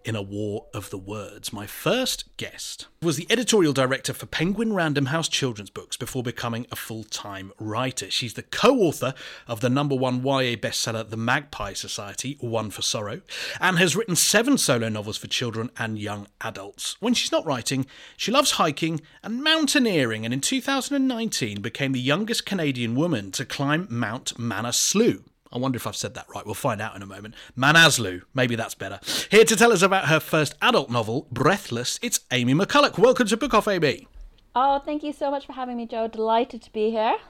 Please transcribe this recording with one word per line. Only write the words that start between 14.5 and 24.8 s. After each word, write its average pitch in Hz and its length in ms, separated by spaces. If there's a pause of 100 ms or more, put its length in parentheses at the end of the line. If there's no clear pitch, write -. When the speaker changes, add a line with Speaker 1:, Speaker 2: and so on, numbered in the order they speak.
Speaker 1:
solo 113 300
novels 107 280
for - 80
children 113 540
and 110 180
young 101 300 (120)
adults. 101 600
When 233 160
she's - 160
not 320 160
writing, 131 400 (280)
she - 160
loves 269 200
hiking 160 500 (220)
and 233 200
mountaineering, 226 800
and 117 120
in 139 60
two 262 200
thousand 277 360
and 262 100
nineteen 208 560
became 135 300
the 127 60
youngest 180 460
Canadian 131 480
woman 127 380
to 135 120
climb 147 460
Mount 117 480
Manaslu. 120 840 (280)